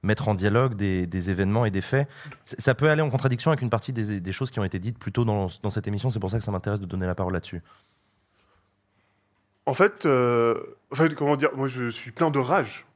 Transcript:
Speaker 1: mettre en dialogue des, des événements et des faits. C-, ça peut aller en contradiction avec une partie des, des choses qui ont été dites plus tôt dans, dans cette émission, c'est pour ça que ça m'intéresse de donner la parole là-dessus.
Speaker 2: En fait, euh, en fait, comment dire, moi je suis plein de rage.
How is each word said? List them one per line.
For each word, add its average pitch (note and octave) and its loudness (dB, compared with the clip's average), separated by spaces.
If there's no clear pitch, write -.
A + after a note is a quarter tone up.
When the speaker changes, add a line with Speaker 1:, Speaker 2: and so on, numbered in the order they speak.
Speaker 1:
mettre G#2 0
en G#2+ 4
dialogue G#2+ 2
des, F#2+ 0
des F2+ -4
événements G2 2
et G#2 2
des F#2 0
faits. C#3 0
C-, - -14
ça C3 2
peut D3 2
aller D3+ 2
en D3 0
contradiction B2+ 0
avec D3+ 0
une B2 -2
partie A2+ -2
des, G#2+ -2
des F#2 -6
choses C3 -6
qui - -6
ont G#2 0
été F#2+ -4
dites G#2+ -6
plus G2 -8
tôt A#2+ 2
dans, G2+ 0
dans G#2+ -2
cette G2 -4
émission, G2+ -2
c'est A2 -2
pour F#2+ -4
ça A2+ -2
que G#2+ -6
ça G#2+ -6
m'intéresse G2+ -4
de F#2+ -10
donner F#2 -4
la F2+ -2
parole F2+ -2
là-dessus. E2+ -6
Speaker 2:
En C3+ 0
fait, G3+ 4
euh, A#2+ 4
en C3+ -8
fait, D#3+ 4
comment C#3+ 2
dire, C#3 2
moi C3+ -2
je B2 -4
suis - -12
plein D#3+ 0
de C#3+ 2
rage. C3 0